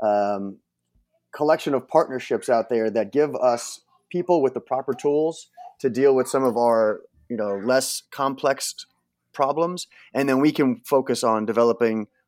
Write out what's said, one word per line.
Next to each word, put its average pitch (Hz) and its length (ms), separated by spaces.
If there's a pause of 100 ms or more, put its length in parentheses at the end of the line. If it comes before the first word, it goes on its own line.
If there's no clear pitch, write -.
um, 101 540 (760)
collection 151 400
of 123 140
partnerships 131 640
out 117 180
there 110 220
that 104 240
give 147 200
us 120 460 (320)
people 175 300
with 131 140
the 117 40
proper 131 340
tools 151 540 (320)
to 135 100
deal 135 240
with 131 140
some 135 160
of 120 140
our, 113 460 (260)
you 120 80
know, 104 180
less 127 560
complex 139 760 (460)
problems, 160 560 (260)
and 139 160
then 131 100
we 151 120
can 135 340
focus 131 380
on 110 220
developing 113 640 (200)